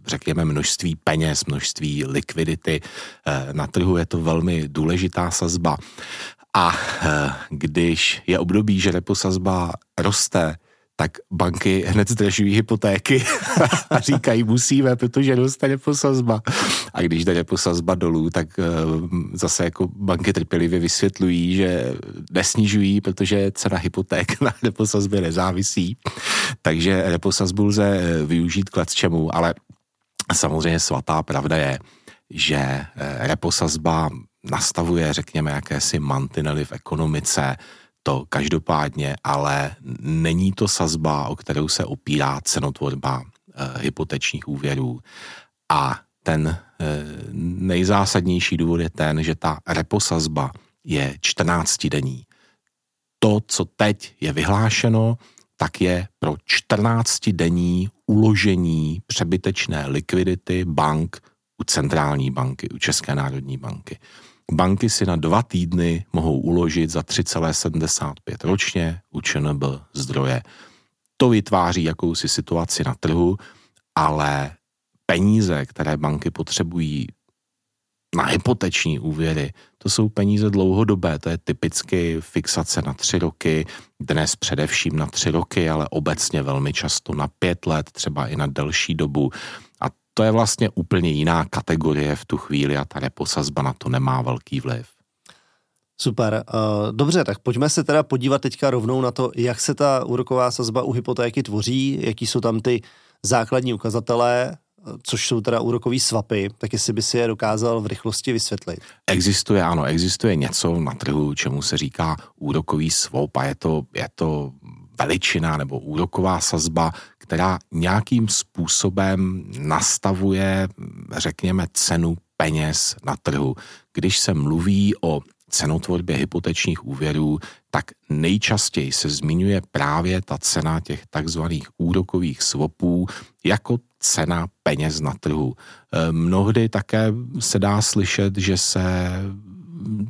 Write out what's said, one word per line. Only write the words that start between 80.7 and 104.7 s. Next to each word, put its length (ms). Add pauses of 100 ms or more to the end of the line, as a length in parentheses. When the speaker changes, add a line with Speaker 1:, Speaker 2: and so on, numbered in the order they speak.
Speaker 1:
to 100
je 80
typicky 800
fixace 640
na 120
tři 260
roky, 460 (340)
dnes 360
především 600
na 100
tři 260
roky, 380
ale 200
obecně 540
velmi 300
často 400
na 140
pět 380
let, 260
třeba 360
i 80
na 120
delší 480
dobu. 360 (500)
A 80 (280)
to 60
je 80
vlastně 380
úplně 400
jiná 360
kategorie 680
v 100
tu 120
chvíli 400
a 80
ta 140
repo 260
sazba 360
na 120
to 160
nemá 320
velký 380
vliv. 280 (1120)
Speaker 2:
Super. 320 (140)
Eh, 60 (380)
dobře, 320
tak 160
pojďme 300
se 140
teda 200
podívat 380
teďka 280
rovnou 320
na 100
to, 240
jak 240
se 160
ta 300
úroková 460
sazba 320
u 80
hypotéky 520
tvoří, 580
jaký 260
jsou 120
tam 200
ty 220 (420)
základní 500
ukazatele, 800
eh, 400 (120)